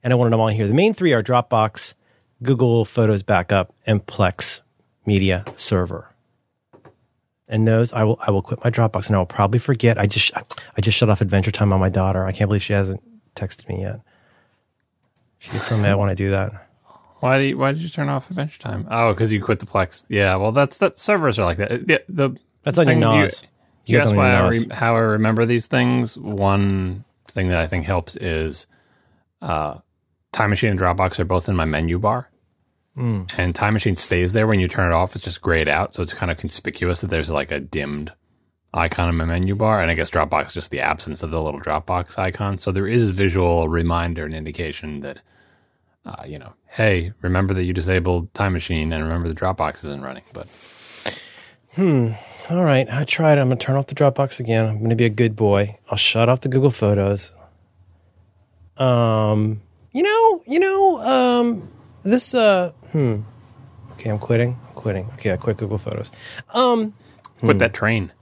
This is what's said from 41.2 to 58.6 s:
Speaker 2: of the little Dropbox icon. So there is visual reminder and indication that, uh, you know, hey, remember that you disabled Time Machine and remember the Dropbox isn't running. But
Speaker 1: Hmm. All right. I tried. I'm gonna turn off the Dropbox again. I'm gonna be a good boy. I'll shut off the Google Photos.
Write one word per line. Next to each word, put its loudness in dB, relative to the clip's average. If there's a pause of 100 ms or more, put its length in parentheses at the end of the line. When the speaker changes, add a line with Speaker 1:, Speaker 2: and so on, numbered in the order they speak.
Speaker 2:
of -8
the -2
little -6
Dropbox -6
icon. -4
So -4
there -2
is 2
visual 2
reminder -2
and -10
indication -10
that, -14 (840)
uh, -16
you -14
know, -20 (140)
hey, 0
remember 0
that -2
you -2
disabled 0
Time -2
Machine -2
and -4
remember -2
the -4
Dropbox -4
isn't -10
running. -14
But -16 (1300)
Speaker 1:
Hmm. 2 (380)
All 0
right. 2
I -4
tried. 4
I'm 2
gonna 2
turn -2
off -2
the -10
Dropbox 0
again. 2
I'm -4
gonna 0
be 4
a 4
good 2
boy. 2 (100)
I'll -2
shut 2
off 2
the -4
Google 4
Photos. 0 (1400)